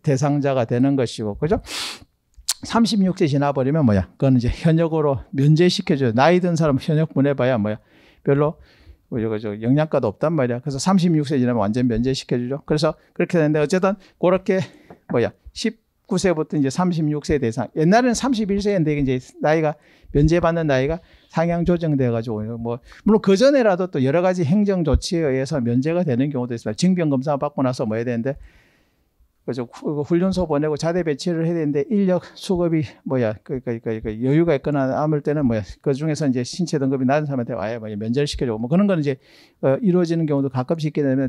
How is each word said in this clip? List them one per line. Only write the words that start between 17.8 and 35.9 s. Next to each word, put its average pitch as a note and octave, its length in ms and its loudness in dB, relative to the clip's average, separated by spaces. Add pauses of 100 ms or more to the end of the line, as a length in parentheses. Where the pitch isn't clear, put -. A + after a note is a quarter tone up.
삼십일 G3+ 480 -2
세였는데 F3+ 300 0
이게 C3+ 240 0
이제 - 160 -10 (100)
나이가, D3+ 320 2 (380)
면제받는 E3 540 2
나이가 C#3+ 340 0 (280)
상향 E3+ 380 -2
조정돼가지고 A#2+ 920 -2
뭐, A#2 200 -6 (260)
물론 G#3 160 4
그 G3 160 4
전에라도 A3 520 4
또 C#3+ 160 -2
여러 D3 180 2
가지 F#3 220 0
행정 F#3+ 400 0
조치에 E3+ 360 0
의해서 C3+ 400 -2
면제가 C3 440 0
되는 C#3 260 -2
경우도 B2 240 -6
있습니다. A2+ 220 -6
징병 F3 340 0
검사 C#3 260 -2
받고 C#3+ 260 -4
나서 B2+ 220 -2
뭐 A2 120 -2
해야 A#2 80 -4
되는데, A#2+ 320 -4 (1080)
그죠? B2 260 -6
후-, - 260 -6
그 D3 60 -2
훈련소 F3+ 440 0
보내고 D3+ 300 0
자대 E3+ 260 -2
배치를 E3 420 -2
해야 E3+ 80 0
되는데 D3 380 0
인력 F#3+ 340 2 (100)
수급이 E3+ 500 -2 (200)
뭐야? A#2+ 380 0
그, C3 180 -8
그, A#2 200 -6
그, A2 200 -6
그 A2+ 220 -6
여유가 D3+ 320 2
있거나 C3+ 480 -2
아물 D3+ 180 0
때는 D3 240 -2
뭐야? A2+ 180 0 (200)
그 D3 100 0